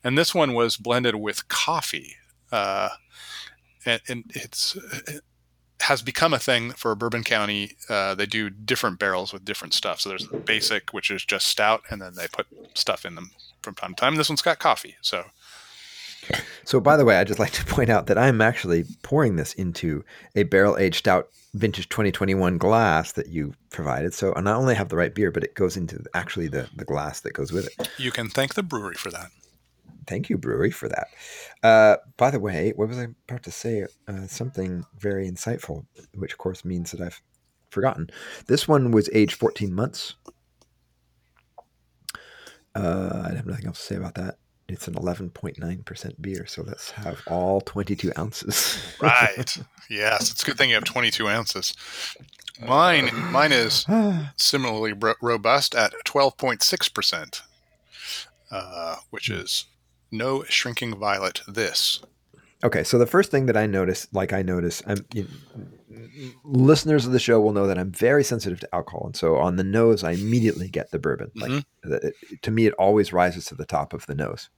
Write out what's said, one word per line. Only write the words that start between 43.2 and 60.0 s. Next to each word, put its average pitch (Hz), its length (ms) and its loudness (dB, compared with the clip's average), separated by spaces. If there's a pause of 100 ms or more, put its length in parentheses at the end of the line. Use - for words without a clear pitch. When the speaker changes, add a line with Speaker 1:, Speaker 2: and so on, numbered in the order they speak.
Speaker 2:
I 90 40 -4
have - 100 -6
nothing - 220 -8
else 85 120 -10
to - 60 -12
say 98 100 -6
about 92 200 -10
that. 92 200 -8 (340)
It's - 180 -10
an 85 100 -8
eleven 90 320 -6
point - 300 -12
nine 87 240 -8
percent - 380 -14
beer, 95 240 -8
so - 160 -12
let's - 300 -12
have 101 360 -10
all 90 340 2
twenty-two 101 560 -4
ounces. - 600 -2 (120)
<laughs> - 120 -12
Speaker 1:
Right. 117 560 4 (320)
Yes, 107 420 0
it's - 120 -6
a - 20 -4
good 139 120 -2
thing 135 120 2
you 117 60 4
have 107 80 2
twenty-two 113 460 0
ounces. 104 440 -2 (880)
Mine, 139 500 4 (220)
mine 147 200 4
is 117 340 2 (260)
Speaker 2:
<sighs> 151 240 -4
Speaker 1:
similarly 110 580 0
ro-, 110 280 2
robust 120 540 2
at 110 180 4 (100)
twelve 139 340 2
point 123 260 -2
six - 260 0
percent, - 540 -4 (1080)
uh, 90 460 -8 (120)
which - 180 -8
Speaker 2:
Hmm. 104 80 -4
Speaker 1:
is - 300 -6 (460)